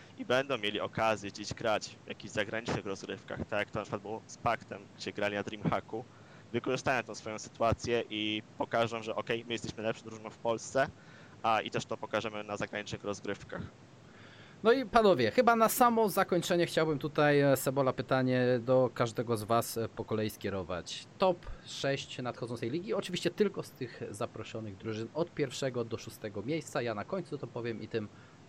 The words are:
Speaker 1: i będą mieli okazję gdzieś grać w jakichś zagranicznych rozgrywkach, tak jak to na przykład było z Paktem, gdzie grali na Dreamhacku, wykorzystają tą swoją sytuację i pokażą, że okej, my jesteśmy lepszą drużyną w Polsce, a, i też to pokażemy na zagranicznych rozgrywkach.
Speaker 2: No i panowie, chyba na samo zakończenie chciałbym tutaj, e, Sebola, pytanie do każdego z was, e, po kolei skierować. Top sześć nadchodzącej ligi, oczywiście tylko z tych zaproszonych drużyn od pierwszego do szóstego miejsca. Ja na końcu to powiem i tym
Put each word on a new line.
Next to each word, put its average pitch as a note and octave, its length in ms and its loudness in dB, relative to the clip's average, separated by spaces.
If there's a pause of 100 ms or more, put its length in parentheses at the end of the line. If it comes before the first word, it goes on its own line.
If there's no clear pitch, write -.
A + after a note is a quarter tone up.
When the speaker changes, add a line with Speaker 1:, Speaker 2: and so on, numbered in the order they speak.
(180)
Speaker 1:
i B3+ 60 -8
będą C3+ 340 2
mieli G#2 220 -2
okazję G2+ 500 0
gdzieś - 240 -10
grać A2 500 -2
w - 40 -18
jakichś - 260 -12
zagranicznych A2 520 -2
rozgrywkach, G2 520 -8
tak G#2 200 -2
jak G2+ 120 -2
to - 80 -4
na G#2+ 60 -2
przykład G#2 180 -6
było G#2 240 -10
z - 100 -18
Paktem, A2 460 -4 (140)
gdzie - 160 -8
grali G#2 220 0
na G2+ 80 0
Dreamhacku, G#2+ 600 -4 (480)
wykorzystają B2+ 500 0
tą G#2+ 120 -8
swoją A2 240 -8
sytuację A#2 720 0
i G#2+ 320 -2 (160)
pokażą, A#2 440 0
że A2 140 -4
okej, A#2 300 -2
my A#2 60 -6
jesteśmy A2 300 -6
lepszą A2 220 -2
drużyną A2 260 -12
w - 80 -18
Polsce, B2 500 -2 (540)
a, A2+ 180 4
i A2+ 100 -4
też A#2+ 160 -4
to A2 100 -6
pokażemy G#2+ 480 -4
na G#2 120 -6
zagranicznych G#2 480 -6
rozgrywkach. - 580 -6 (1000)
Speaker 2:
No A3 100 6
i C4 140 2
panowie, F3+ 440 6
chyba A#3 260 6
na A3+ 120 6
samo A3+ 400 4
zakończenie F3 580 2
chciałbym D#3+ 320 2
tutaj, D3 420 4
e, C#3 160 6
Sebola, C3 360 2
pytanie B2+ 520 2 (160)
do B2+ 340 6
każdego A#2 420 0
z G#2+ 80 -2
was, A#2 340 2
e, A2 100 -2
po - 160 -8
kolei A2 260 0
skierować. F#2 760 -6 (120)
Top F#3 280 2 (180)
sześć - 540 -4
nadchodzącej A#2 520 -4
ligi, F#3 240 -4
oczywiście F3+ 360 -2
tylko G3 320 0
z - 80 -12
tych - 400 -10
zaproszonych A2 680 -8
drużyn A2+ 380 -6
od E3+ 200 -4
pierwszego B2+ 500 -2
do A2+ 140 -6
szóstego G#2+ 440 -8
miejsca. D3 400 -4
Ja A#2 120 -2
na G2+ 100 -4
końcu F3 340 -6
to - 80 -10
powiem A#2 360 -6
i A2 60 -10
tym G#2+ 200 -4 (400)